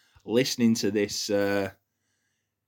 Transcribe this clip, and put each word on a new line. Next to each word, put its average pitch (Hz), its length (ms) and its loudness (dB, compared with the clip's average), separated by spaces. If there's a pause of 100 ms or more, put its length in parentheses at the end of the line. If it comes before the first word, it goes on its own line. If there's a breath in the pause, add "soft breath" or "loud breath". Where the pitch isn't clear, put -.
(260 soft breath)
listening 117 500 2
to 101 160 -2
this, 104 380 -2
uh, 101 400 0 (1000)